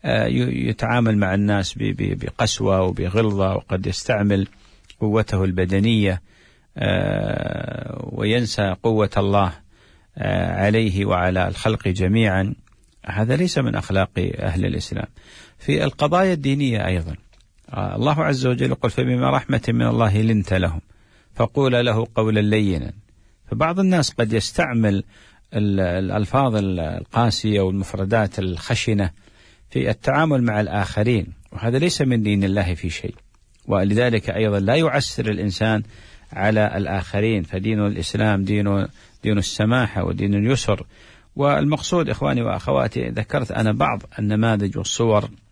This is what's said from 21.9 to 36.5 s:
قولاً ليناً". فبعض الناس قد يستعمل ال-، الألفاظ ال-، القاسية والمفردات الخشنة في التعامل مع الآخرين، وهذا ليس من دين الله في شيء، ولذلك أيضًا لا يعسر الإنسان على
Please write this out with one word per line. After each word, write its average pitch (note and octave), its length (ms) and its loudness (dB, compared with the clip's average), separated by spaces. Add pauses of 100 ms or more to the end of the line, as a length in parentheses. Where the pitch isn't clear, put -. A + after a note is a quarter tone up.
قولاً A2 240 2
ليناً". G#2 520 2 (600)
فبعض D#3+ 280 0
الناس F#3 300 2
قد A2 240 -2
يستعمل A2 680 0 (500)
ال-، G2+ 260 0
الألفاظ F#2+ 760 0
ال-، G2 240 0
القاسية G#2 800 0
والمفردات G2 800 -2
الخشنة F#2+ 680 -2 (600)
في C3 200 -2
التعامل C#3 540 2
مع G#2+ 180 2
الآخرين، G#2 680 0 (240)
وهذا A#2 260 -2
ليس F3 240 0
من B2 220 2
دين G2+ 200 2
الله F#2+ 300 0
في E2+ 160 -4
شيء، - 260 -8 (520)
ولذلك G#2 640 2
أيضًا G#2 300 0
لا G#2 160 2
يعسر C#3 560 0
الإنسان G#2+ 520 0 (500)
على G#2+ 440 2